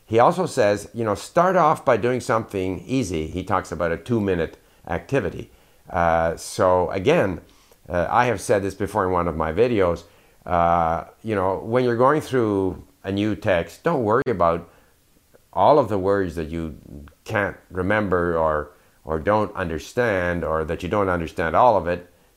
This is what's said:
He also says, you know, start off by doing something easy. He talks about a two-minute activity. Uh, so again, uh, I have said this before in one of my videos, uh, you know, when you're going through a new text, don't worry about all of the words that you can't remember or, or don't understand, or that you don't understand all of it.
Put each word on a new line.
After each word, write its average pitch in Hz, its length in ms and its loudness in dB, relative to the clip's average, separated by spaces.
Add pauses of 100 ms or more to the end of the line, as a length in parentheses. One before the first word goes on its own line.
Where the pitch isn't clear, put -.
He 110 140 0
also 170 260 4
says, 107 480 0
you 117 120 -6
know, 107 100 0
start 180 420 0
off 156 280 2
by 123 120 4
doing 120 240 -2
something 95 680 -2
easy. 90 400 -2
He 82 160 -6
talks 92 300 -4
about 82 200 -2
a 82 40 -2
two-minute 95 640 -2 (280)
activity. 90 640 -4 (380)
Uh, 82 480 2
so 90 540 0
again, 101 500 0 (480)
uh, 87 220 -2
I 120 160 2
have 107 140 -2
said 104 220 0
this 95 120 -4
before 101 320 -2
in 92 60 0
one 87 160 0
of 78 80 -4
my 80 160 -2
videos, 95 520 0 (400)
uh, 85 600 2 (180)
you 110 120 -4
know, 95 240 0
when 113 260 0
you're 120 120 0
going 139 240 4
through 98 640 0 (200)
a 98 80 -4
new 101 220 0
text, 90 480 -2
don't 151 220 0
worry 110 220 2
about 87 420 0 (840)
all 117 260 4
of 117 120 2
the 104 80 0
words 95 380 0
that 82 120 -4
you 82 300 -6 (460)
can't 101 320 -2 (140)
remember 90 680 0
or, 78 340 0 (320)
or 80 140 -4
don't 101 360 0
understand, 87 880 -2
or 78 220 -2
that 80 180 -6
you 90 60 -6
don't 98 220 0
understand 82 440 -2
all 113 220 4
of 82 100 -2
it. 87 240 -4 (260)